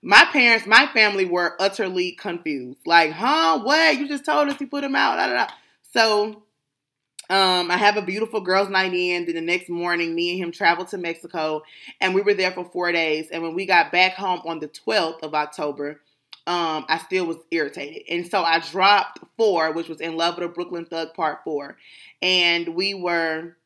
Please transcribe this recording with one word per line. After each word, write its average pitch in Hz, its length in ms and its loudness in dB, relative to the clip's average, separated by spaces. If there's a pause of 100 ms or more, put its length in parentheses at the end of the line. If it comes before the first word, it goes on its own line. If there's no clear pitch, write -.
My 240 220 8
parents, 233 420 2
my 233 260 8
family 202 320 2
were 175 340 0
utterly 185 520 0
confused. 156 720 -8
Like, 165 240 6
"Huh? 294 540 2
What? 302 340 4
You 277 100 -4
just 285 160 -6
told 294 240 2
us 277 140 -6
you 269 60 -10
put 285 160 -6
him 269 120 -4
out, - 200 2
da, - 100 0
da, - 80 -2
da." - 200 -2 (400)
So, 214 500 0 (880)
um, 185 400 2
I 180 60 2
have 208 200 4
a 202 60 -4
beautiful 214 360 -4
girls' 190 300 0
night 190 240 0
in. 180 320 -2
Then 170 80 -6
the 165 80 -6
next 175 260 -4
morning, 170 460 -4
me 170 160 -2
and 180 80 -4
him 175 140 -6
traveled 175 380 0
to 196 100 -8
Mexico, 160 640 -6 (360)
and 185 140 2
we 190 80 2
were 202 140 2
there 185 160 0
for 180 140 -10
four 175 260 -4
days. 160 400 0
And 165 100 -8
when 165 140 -8
we 190 100 -4
got 175 260 4
back 185 220 4
home 185 320 -4
on 165 140 -6
the 151 80 -8
twelfth 165 560 -2
of 151 100 -8
October, 147 680 -6 (460)
um, 165 400 -2
I 160 120 0
still 185 260 -2
was 165 120 -6 (120)
irritated. 151 580 -4
And 175 220 -6
so 190 140 0
I 165 160 2
dropped 190 580 2 (180)
Four, 175 360 2
which 160 160 -6
was 160 120 -12
In 165 160 -8
Love 170 220 -2
with 175 80 -6
a 170 80 -8
Brooklyn 175 320 -8
Thug 165 300 -8
Part 156 280 -4
Four. 143 340 -8 (440)
And 170 540 2
we 196 180 -2
were 170 720 -2